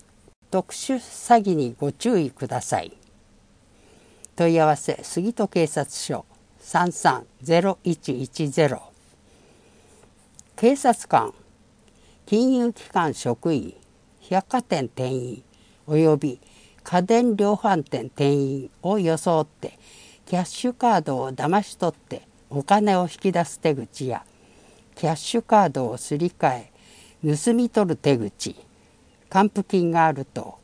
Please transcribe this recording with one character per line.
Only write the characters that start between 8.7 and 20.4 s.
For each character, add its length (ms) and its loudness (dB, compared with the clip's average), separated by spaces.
警 200 4
察 320 0
官、 260 0
金 300 2
融 180 0
機 160 -20
関 240 0
職 400 -2
員、 220 -6
百 260 -2
貨 160 -2
店 260 -4
店 240 -6
員、 300 -8
お 120 0
よ 200 6
び 220 -4
家 200 0
電 320 2
量 180 2
販 300 0
店 260 -8
店 260 2
員 360 -4
を 160 -2
装 440 2
っ 40 -2
て、 320 -18
キ 120 -2
ャ 40 0